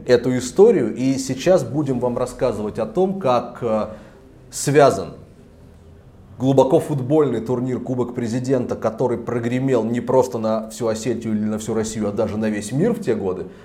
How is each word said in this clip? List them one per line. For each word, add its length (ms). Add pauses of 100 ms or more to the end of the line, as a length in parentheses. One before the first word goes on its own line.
эту 320
историю, 580
и 220
сейчас 440
будем 380
вам 160
рассказывать 640
о 80
том, 340
как, 400
э, 280 (640)
связан 580 (1300)
глубоко 420
футбольный 600
турнир 400
Кубок 340
Президента, 640
который 420
прогремел 680
не 160
просто 380
на 320
всю 180
Осетию 460
или 100
на 140
всю 160
Россию, 340
а 40
даже 260
на 100
весь 240
мир 220
в 60
те 140
годы, 320 (180)